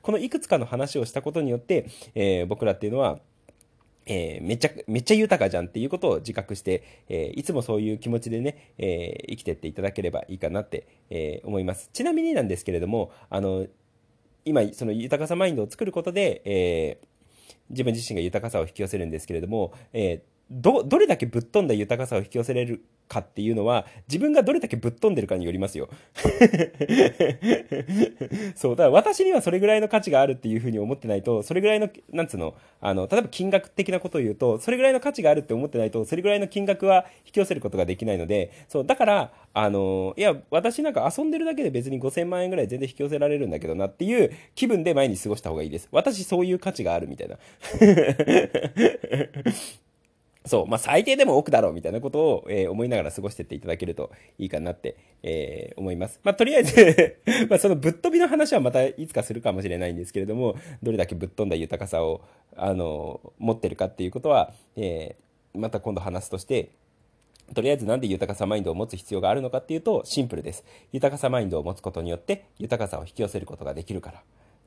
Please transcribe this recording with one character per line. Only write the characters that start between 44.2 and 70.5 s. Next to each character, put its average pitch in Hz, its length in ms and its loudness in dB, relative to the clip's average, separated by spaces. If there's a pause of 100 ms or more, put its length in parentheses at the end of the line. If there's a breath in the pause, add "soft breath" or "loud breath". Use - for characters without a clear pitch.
う - 60 2 (240 loud breath)
気 254 100 0
分 196 180 2
で 170 100 2
毎 139 160 4
日 92 140 -4
過 104 60 -4
ご 107 60 -2
し - 60 -6
た - 100 -6
方 80 40 -4
が 78 80 -4
い 80 40 -4
い - 20 -10
で 80 100 -8
す。 - 120 -18
私 190 320 0
そ 180 160 -2
う 180 60 2
い 185 80 0
う 185 60 0
価 190 140 -6
値 110 100 -6
が 85 120 0
あ 87 40 -2
る 85 80 -6
み 65 100 -12
た - 80 -10
い - 20 -10
な。 - 120 -14
<laughs> - 40 -20 (3000 loud breath)
そ 98 180 2
う、 - 40 -6
ま 113 80 0
あ、 - 20 2
最 160 260 2
低 262 120 2
で 269 100 6
も 139 120 4
億 151 140 0
だ 117 100 6
ろ 95 80 4
う 78 40 -2
み 85 80 -8
た 85 80 -6
い - 40 -4
な 117 80 -4
こ 139 100 -6
と 147 80 0
を、 147 300 2
え 95 180 0
ー、 85 40 -4
思 110 120 -4
い 123 60 -2
な 117 80 0
が 87 60 0
ら 73 80 -6
過 98 100 -10
ご 101 80 -4
し - 60 -12
て 85 80 -10
っ - 20 -16
て - 100 -10
い 71 40 -10
た - 80 -12
だ 85 100 -2
け 90 80 -8
る 85 100 -6
と - 160 -8 (260 loud breath)
い 98 80 -8
い 92 40 -8
か 78 100 -6
な 85 140 -6
っ - 20 -18
て、 - 220 -10 (260 soft breath)
え 80 520 -6
ー、 - 40 -12
思 92 120 -6
い 87 40 -6
ま 90 140 -4
す。 - 140 -20
ま 202 100 2
あ、 - 20 -14
と 262 80 2
り 285 120 2
あ 262 40 6
え - 40 6
ず、 165 540 8 (140)
<laughs> 233 180 2
ま 202 60 6
あ、 - 40 4
そ 202 100 4
の 175 60 2
ぶ 143 140 0
っ 165 40 2
飛 339 180 -2
び 339 80 4
の 349 80 4
話 302 260 0
は 143 60 4
ま 123 120 0
た 131 120 2
い 156 240 -4
つ - 60 -14
か 107 100 0
す - 100 -8
る 113 80 -10
か 104 120 0
も 95 80 -4
し 98 80 -4
れ 87 80 -4
な 90 100 -4
い 87 60 -4
ん 85 40 -8
で 87 80 -8
す - 60 -14
け 101 80 -4
れ 95 60 -2
ど 107 100 -4
も、 120 200 -2 (260 loud breath)
ど 117 100 -2
れ 110 60 0
だ 92 80 0
け 92 100 -6
ぶ 90 120 -6
っ - 20 -18
飛 107 160 -4
ん 98 40 -2
だ 85 60 0
豊 80 240 -4
か 98 80 -8
さ 82 160 -2
を、 80 180 -2 (360 soft breath)
あ 95 160 -2
の、 78 480 -6 (160)
持 113 160 0
っ 110 60 -6
て - 100 -2
る 104 60 -8
か 92 100 -2
っ 95 100 -6
て 95 80 -8
い 90 40 -4
う 92 40 -8
こ 123 80 -8
と 156 100 0
は、 127 240 2 (220 loud breath)
え 85 400 -6 (400)
ー、 98 40 -8
ま 110 100 -4
た 107 100 -4
今 107 140 -6
度 87 80 -6
話 95 240 -6
す - 40 -16
と 95 80 -6
し - 60 -12
て、 - 260 -2 (840)
と 110 80 -2
り 131 80 2
あ 147 40 4
え 143 40 2
ず 117 80 -8
な 110 100 2
ん 131 40 0
で 123 80 -2
豊 95 240 -2
か 95 60 -10
さ 101 80 -4
マ 107 120 0
イ 101 40 -2
ン - 20 -4
ド 87 80 -2
を 82 40 -4
持 107 120 -4
つ 95 100 -12
必 - 160 -12
要 95 80 -2
が 92 80 2
あ 104 40 4
る 135 80 0
の 127 80 -4
か 127 100 -4
っ - 60 -8
て 160 80 -6
い 160 40 0
う 165 40 -8
と、 208 240 0
シ - 160 0
ン 120 60 0
プ 117 80 -8
ル 76 80 -6
で 85 100 -10